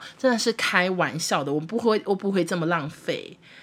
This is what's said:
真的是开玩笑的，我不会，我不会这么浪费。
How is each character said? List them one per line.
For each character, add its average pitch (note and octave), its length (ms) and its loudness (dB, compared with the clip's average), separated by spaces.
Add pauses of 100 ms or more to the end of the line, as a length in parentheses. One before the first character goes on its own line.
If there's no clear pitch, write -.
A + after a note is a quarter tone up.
(180)
真 B3+ 140 2
的 A3+ 60 2
是 A3+ 160 0
开 F#3 380 2
玩 D#3+ 280 0
笑 E3 240 0
的， C#3 80 -2
我 D3+ 80 2
不 E3 200 -4
会， A3 260 2
我 G3+ 80 2
不 G3 180 -2
会 F3+ 140 2
这 F#3 100 -4
么 D#3+ 120 0
浪 E3 220 0
费。 - 480 -8 (240)